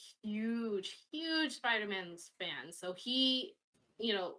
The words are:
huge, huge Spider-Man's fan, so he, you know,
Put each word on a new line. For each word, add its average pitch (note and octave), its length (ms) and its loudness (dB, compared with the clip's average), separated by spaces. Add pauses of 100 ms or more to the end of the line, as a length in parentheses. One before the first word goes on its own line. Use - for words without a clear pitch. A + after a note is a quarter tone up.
(220)
huge, A3 880 -2
huge D#4+ 440 2
Spider-Man's G3 800 0
fan, E3 340 -6
so F3+ 240 -4
he, C4 600 2 (420)
you A3 160 2
know, F#3 240 0